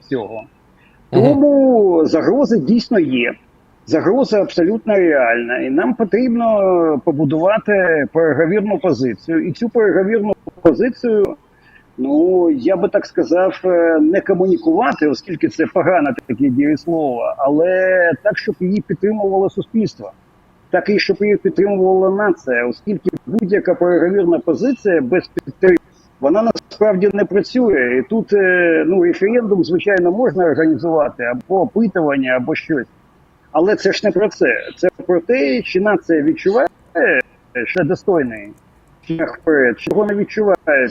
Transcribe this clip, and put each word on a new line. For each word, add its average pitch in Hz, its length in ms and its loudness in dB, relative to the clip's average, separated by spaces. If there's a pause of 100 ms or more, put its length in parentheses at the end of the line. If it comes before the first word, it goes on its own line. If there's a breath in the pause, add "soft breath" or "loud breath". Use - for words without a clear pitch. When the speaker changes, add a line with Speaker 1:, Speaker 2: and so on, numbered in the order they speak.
Speaker 1:
всього. 110 420 -8 (720 soft breath)
Speaker 2:
Мгм. 202 120 4
Speaker 1:
Тому 262 800 4
загрози 190 540 2
дійсно 208 400 0
є. 127 360 -2 (560)
Загроза 202 500 0
абсолютно 190 540 -2
реальна. 127 640 2
І 131 120 -4
нам 247 240 0
потрібно 202 1080 0
побудувати 165 1080 0
переговірну 165 680 0
позицію. 151 720 -2
І 165 40 -4
цю 233 160 -6
переговірну 208 640 0 (300)
позицію, 214 760 0 (600 soft breath)
ну, 339 520 2
я 262 260 0
би 190 120 0
так - 180 -2
сказав, 175 580 0
е, 170 360 2
не 165 200 2
комунікувати, 180 880 0
оскільки 156 400 -4
це - 180 -2
погане 151 480 0 (120)
таке 131 240 0
дієслово, 143 880 -2
але 175 720 2 (100)
так, 202 160 -2
щоб - 220 -4
її 185 260 -2
підтримувало 196 640 -2
суспільство. 185 640 -6 (580)
Так 185 180 0
і 202 100 2
щоб 190 220 -2
її 208 160 2
підтримувала 190 720 0
нація, 175 560 -2
оскільки - 440 -6 (160)
будь-яка 180 480 -2
переговірна 175 640 2
позиція 175 600 -2
без 139 300 -2 (140)
підтримки, 175 380 2 (380 soft breath)
вона 180 220 2
насправді 208 680 0
не 202 120 -2
працює. 175 720 0
І 127 100 -2
тут, 214 240 -4
е, 180 540 2
ну, 180 160 2
референдум, 196 640 0
звичайно, 180 460 0
можна 185 340 0
організувати, 156 800 0
або 127 360 -2
опитування, 151 760 -2
або 127 180 -4
щось. 143 320 -6 (640)
Але 185 240 2
це - 160 -2
ж - 120 -8
не 208 80 0
про 196 160 0
це. 131 260 0 (220)
Це 180 120 -2 (180)
про 180 140 0
те, 254 420 -2
чи - 180 -4
нація 185 420 0
відчуває, 196 460 0 (960)
що 180 200 -4
достойний 127 680 -4 (540)
шлях 165 320 -6
вперед, 135 420 0
чи - 100 -8
його 208 160 0
не 208 80 -4
відчуває 180 760 -2